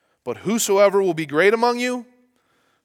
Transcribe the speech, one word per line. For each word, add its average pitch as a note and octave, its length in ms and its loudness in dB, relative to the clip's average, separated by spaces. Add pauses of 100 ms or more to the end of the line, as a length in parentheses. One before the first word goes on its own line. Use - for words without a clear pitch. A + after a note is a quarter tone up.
(240)
But A2+ 140 -8
whosoever G3+ 640 2
will F3+ 120 -2
be D#3+ 120 -6
great E3 280 2
among A#3+ 240 0
you, B3 280 -6 (800)